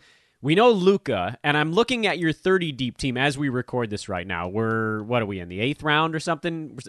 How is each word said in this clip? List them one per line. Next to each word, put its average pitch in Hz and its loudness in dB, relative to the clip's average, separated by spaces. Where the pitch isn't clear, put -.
we 151 2
know 233 8
Luka, 160 2
and 147 2
I'm 156 0
looking 226 2
at 165 0
your 165 0
thirty 185 0
deep 127 -6
team 127 -4
as 135 0
we 147 -2
record 120 -2
this - -8
right 90 -4
now. 90 -4
We're, 110 -2
what 117 0
are 104 -2
we 98 -6
in, 87 -10
the 92 -6
eighth 143 -2
round 156 2
or 160 -4
something? 160 -6